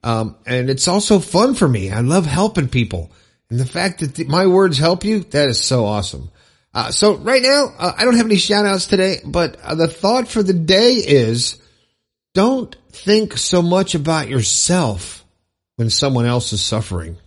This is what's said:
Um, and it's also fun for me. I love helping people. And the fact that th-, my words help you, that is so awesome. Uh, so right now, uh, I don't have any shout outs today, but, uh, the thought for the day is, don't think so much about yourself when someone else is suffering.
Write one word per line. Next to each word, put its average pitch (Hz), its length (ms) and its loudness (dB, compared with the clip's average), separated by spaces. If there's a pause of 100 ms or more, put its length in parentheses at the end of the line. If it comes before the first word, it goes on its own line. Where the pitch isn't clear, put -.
Um, 113 420 -4
and 127 240 -2
it's 135 180 -2
also 202 300 2
fun 220 380 2
for 165 120 2
me. 98 220 0
I 107 120 -2
love 156 260 2
helping 175 400 0
people. 95 440 -4 (380)
And 117 100 -4
the 131 60 -2
fact 175 360 -4
that 143 140 -6
th-, 143 140 -8
my 175 160 2
words 185 320 4
help 170 260 0
you, 214 180 0
that 147 280 0
is 113 100 -2
so 123 260 0
awesome. 92 440 -6 (420)
Uh, 117 200 -4
so 208 240 2
right 254 260 0
now, 277 360 2
uh, 180 200 -4
I 214 80 0
don't 247 100 4
have 233 120 2
any 214 100 4
shout 208 300 2
outs 196 180 -2
today, 190 400 0
but, 165 380 -4
uh, - 100 -6
the 160 140 2
thought 220 400 0
for 220 160 -2
the 190 100 0
day 185 440 4
is, 123 600 2 (760)
don't 233 400 0 (160)
think 214 460 0
so 175 260 0
much 180 320 0
about 156 340 -2
yourself 123 960 -2 (520)
when 113 120 0
someone 123 380 0
else 120 260 -2
is 104 80 -4
suffering. 87 640 -6